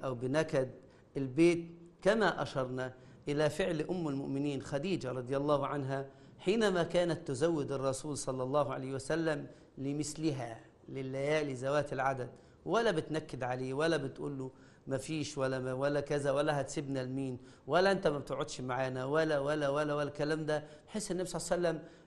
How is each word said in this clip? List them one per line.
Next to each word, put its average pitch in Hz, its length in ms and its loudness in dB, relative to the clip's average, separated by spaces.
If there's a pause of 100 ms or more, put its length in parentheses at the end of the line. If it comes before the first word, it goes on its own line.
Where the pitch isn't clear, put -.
أو 131 100 -2
بنكد 131 560 2 (460)
البيت، 165 520 4 (340)
كما 196 400 4
أشرنا 127 520 -2 (340)
إلى 147 220 4
فعل 165 400 0
أم 175 180 -2
المؤمنين 139 540 -2
خديجة 143 500 -2
رضي 127 240 -2
الله 143 300 2
عنها 135 400 -2 (320)
حينما 196 440 4
كانت 170 460 2
تزود 143 440 2
الرسول 135 460 -2
صلى 131 240 -4
الله 135 300 2
عليه 135 220 -6
وسلم 156 520 -2 (320)
لمثلها، 139 840 -4 (280)
لليالي 135 640 0
ذوات 139 380 0
العدد، 131 380 0 (340)
ولا 220 260 2
بتنكد 151 520 -2
عليه 131 320 -2
ولا 160 220 2
بتقول 143 420 -6
له 131 120 -6 (360)
ما 135 120 0
فيش 151 400 -4
ولا 131 200 0
ما، 127 140 -2
ولا 143 280 2
كذا، 143 300 0
ولا 143 300 2
هتسيبنا 135 440 -4
لمين، 131 340 -4 (280)
ولا 185 260 6
أنت 190 140 2
ما 147 120 2
بتقعدش 139 420 -6
معانا، 127 440 -2
ولا، 156 340 2
ولا، 143 300 2
ولا، 151 260 2
ولا 147 140 0
الكلام 151 380 -2
ده، 151 180 0 (220)
بحيث - 240 -6
النبي 175 180 -2
صلى 175 300 0
الله 175 100 2
عليه 160 100 0
وسلم - 100 -14 (180)